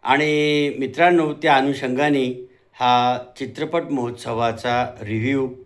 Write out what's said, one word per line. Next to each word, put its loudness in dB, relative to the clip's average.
आणि 2
मित्रांनो, 2
त्या 2
अनुषंगाने 0
हा 2
चित्रपट -4
महोत्सवाचा -2
रिव्ह्यू -2